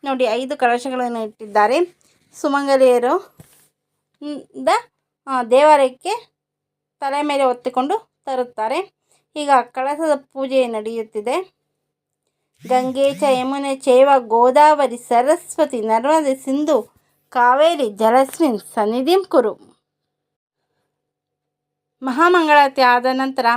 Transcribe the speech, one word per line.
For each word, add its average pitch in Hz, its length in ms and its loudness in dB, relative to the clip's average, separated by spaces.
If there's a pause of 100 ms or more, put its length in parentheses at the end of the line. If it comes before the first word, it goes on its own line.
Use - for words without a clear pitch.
ನೋಡಿ, 262 200 -2
ಐದು 254 340 -4
ಕಳಶಗಳನ್ನು 247 680 -4
ಇಟ್ಟಿದ್ದಾರೆ. 214 720 -2 (360)
ಸುಮಂಗಲಿಯರು 269 1000 0 (840)
ಇಂದ, 294 480 -8 (580)
ಆ, 262 160 -4
ದೇವಾಲಯಕ್ಕೆ 285 920 0 (640)
ತಲೆ 269 220 -4
ಮೇಲೆ 285 220 -2
ಹೊತ್ತುಕೊಂಡು 254 680 -4 (140)
ತರುತ್ತಾರೆ. 254 680 -6 (420)
ಈಗ 294 140 -8 (220)
ಕಳಸದ 285 600 -4
ಪೂಜೆ 262 340 -2
ನಡೆಯುತ್ತಿದೆ. 226 920 -8 (1080)
"ಗಂಗೆ 262 520 -2
ಚ 302 40 -2
ಯಮುನೆ 269 520 -2
ಚೈವ 262 420 4
ಗೋದಾವರಿ 254 800 4
ಸರಸ್ವತಿ 269 840 -2
ನರ್ಮದೆ 262 540 0
ಸಿಂಧು 269 580 -2 (360)
ಕಾವೇರಿ 262 600 2
ಜಲಸ್ಮಿನ್ 233 720 0
ಸನ್ನಿಧಿಂ 254 680 -2
ಕುರು." 233 280 0 (2500)
ಮಹಾಮಂಗಳಾರತಿ 294 800 2
ಆದ 247 300 2
ನಂತರ 262 340 -4 (120)